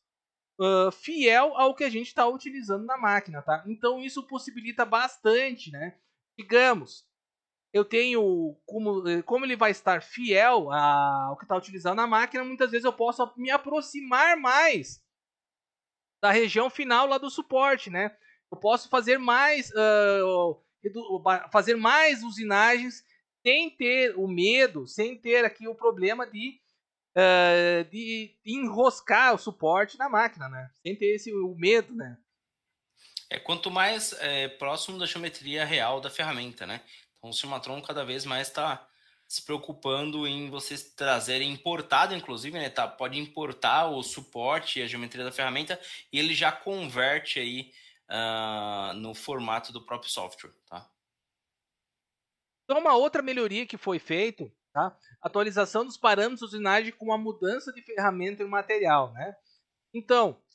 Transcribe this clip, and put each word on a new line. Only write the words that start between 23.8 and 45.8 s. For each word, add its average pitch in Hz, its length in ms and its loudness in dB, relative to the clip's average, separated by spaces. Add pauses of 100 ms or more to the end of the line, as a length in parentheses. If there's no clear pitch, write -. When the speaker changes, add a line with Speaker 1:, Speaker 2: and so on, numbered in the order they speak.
Speaker 1:
o 190 100 -2
medo, 185 600 2
sem 226 320 -4
ter 240 240 2
aqui 220 240 -2
o 226 80 -8
problema 226 520 0
de, 240 340 -12 (540)
ah, 175 760 6
de 220 460 -8 (100)
enroscar 240 880 2
o 196 60 0
suporte 180 580 0
na 262 100 -4
máquina, 220 400 0
né? 131 220 -14 (120)
Sem 190 140 -8
ter 208 200 0
esse, 208 180 -10
o 185 220 -4
medo, 220 400 2
né? 127 240 -12 (1120)
Speaker 2:
É, 170 80 -8
quanto 170 320 -6
mais, 208 480 -2
é, 139 280 -4
próximo 147 520 -8
da 175 80 -4
geometria 151 580 -8
real 135 340 -2
da 135 120 -10
ferramenta, 123 560 -8
né? 110 160 -12 (340)
Então 113 140 -18
o - 20 -12
Cimatron 139 480 -8
cada 147 220 -8
vez 131 220 -8
mais 135 240 -6
tá 147 360 -6 (420)
se - 160 -8
preocupando 147 840 -6
em 143 240 -8
vocês 139 420 -12
trazerem 131 580 -2
importado, 170 640 0
inclusive, 147 460 -10
né? 139 100 -6
Tá, 117 180 -4
pode 131 300 -8
importar 147 680 -2
o 135 160 -4
suporte 135 760 -4
e 123 40 -4
a 117 40 -8
geometria 120 360 -10
da 127 80 -8
ferramenta 143 480 -6 (320)